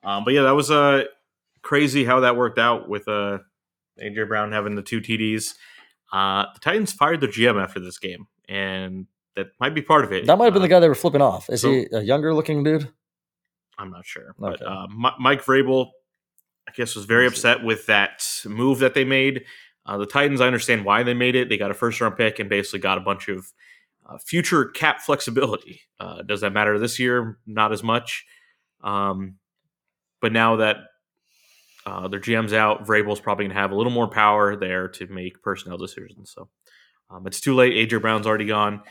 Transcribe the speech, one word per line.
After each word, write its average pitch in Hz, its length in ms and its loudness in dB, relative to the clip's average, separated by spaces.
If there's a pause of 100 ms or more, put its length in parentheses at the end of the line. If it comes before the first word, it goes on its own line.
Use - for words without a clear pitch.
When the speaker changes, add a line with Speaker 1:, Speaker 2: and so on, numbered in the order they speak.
Speaker 1:
Um, 101 200 -4
but 127 100 2
yeah, 143 80 6
that 135 120 4
was, 143 160 2
uh, 143 340 4 (580)
crazy 143 420 2
how 127 160 4
that 123 160 4
worked 120 220 -2
out 117 300 2
with, 104 200 -8
uh, 101 300 -2 (600)
A 107 120 -12
J 107 140 -4
Brown 104 280 -4
having 104 240 -4
the 101 60 -8
two 113 180 -6
T 113 160 -4
Ds. 110 380 -4 (580)
Uh, 196 320 0 (100)
the - 60 -20
Titans 196 320 -2
fired 156 280 0
their 131 100 0
G 113 180 2
M 104 100 2
after 95 220 -6
this 90 180 -14
game, 92 280 -14 (220)
and 95 580 -8 (300)
that 98 120 -6 (100)
might 143 160 -2
be 151 80 -4
part 147 220 4
of 95 80 -6
it. 92 140 -4
Speaker 2:
That 180 120 6
might 233 60 4
have 226 100 6
been 190 80 4
Speaker 1:
Uh, 185 40 4
Speaker 2:
the - 20 4
guy 180 120 8
they 170 80 8
were 135 60 4
flipping 143 280 2
off. 113 280 0
Is 113 120 -2
Speaker 1:
so 139 100 4
Speaker 2:
he 127 200 2
a 110 100 -2
younger 147 320 0
looking 151 280 0
dude? 151 260 0 (880)
Speaker 1:
I'm 98 120 -12
not 87 160 -18
sure. - 320 -16
But, 98 240 -8
Speaker 2:
Okay. - 20 -12
Speaker 1:
uh, 95 220 -10 (100)
Mi-, 120 220 0
Mike 139 260 2
Vrabel, 131 440 2 (800)
I - 40 -18
guess, 117 220 -6
was 101 120 -12
very 117 180 6
Speaker 2:
I 123 40 6
see. 120 40 -4
Speaker 1:
upset 120 320 2
with 110 220 -2
that 101 380 2 (220)
move 120 320 0
that 131 160 2
they 135 100 2
made. 135 400 0 (420)
Uh, 101 120 -8
the 101 80 -4
Titans, 139 340 2
I 127 60 4
understand 120 380 0
why 104 180 2
they 123 120 -2
made 123 200 0
it. 127 140 0
They 104 100 0
got 101 140 -2
a - 20 -6
first 117 260 -4
round 110 160 -2
pick 110 220 0
and 101 100 -6
basically 101 300 -4
got 95 180 0
a 90 40 -4
bunch 98 280 -6
of, 92 240 -10 (560)
uh, - 100 -18
future 160 480 0
cap - 340 -2
flexibility. 123 800 -4 (180)
Uh, 90 240 -14
does 101 200 -6
that 101 100 -2
matter 104 260 2
this 117 220 -4
year? 123 460 -2
Not 107 260 0
as 104 100 -6
much. 113 420 -4 (600)
Um, 98 540 -4 (840)
but 110 120 -2
now 113 240 2
that, 107 200 2 (1080)
uh, 95 220 -8
their 98 120 -8
G 113 140 -4
M's 113 200 -2
out, 107 320 2
Vrabel's 104 340 0
probably 104 260 -2
gonna 95 140 -4
have 98 120 0
a - 20 -4
little 120 180 0
more 120 160 0
power 104 480 4
there 92 320 -4
to - 200 -16
make 92 340 -12
personnel 90 340 -8
decisions. 95 540 -16
So, - 180 -20 (600)
um, 92 160 -14
it's - 140 -12
too 135 140 0
late. 127 200 6
A 113 120 4
J 113 120 0
Brown's 110 280 0
already 107 200 0
gone. 104 340 0 (100)